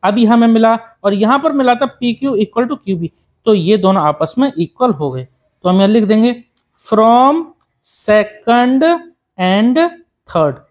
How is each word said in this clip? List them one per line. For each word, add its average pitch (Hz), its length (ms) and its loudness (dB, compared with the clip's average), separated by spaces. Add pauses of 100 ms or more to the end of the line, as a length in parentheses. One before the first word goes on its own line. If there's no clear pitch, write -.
अभी 233 220 0
हमें 233 240 4
मिला 226 260 4 (300)
और 202 100 0
यहाँ 220 240 0
पर 311 140 -2
मिला 262 220 0
था 233 120 -2 (140)
पीक्यू 240 360 -4
equal 226 340 -2
to 285 60 -6
क्यूबी, 170 340 -8 (360)
तो 220 80 2
ये 190 220 0
दोनों 190 260 0
आपस 151 360 -4
में 269 200 0
इक्वल 220 340 -2
हो 143 180 -4
गए। 127 160 -10 (380)
तो 180 40 0
हम 185 80 2
यहाँ 196 120 2
लिख 220 160 2
देंगे 220 280 2 (520)
from 247 600 2 (420)
second 240 960 0 (540)
and 202 400 0 (500)
third 151 260 -2 (160)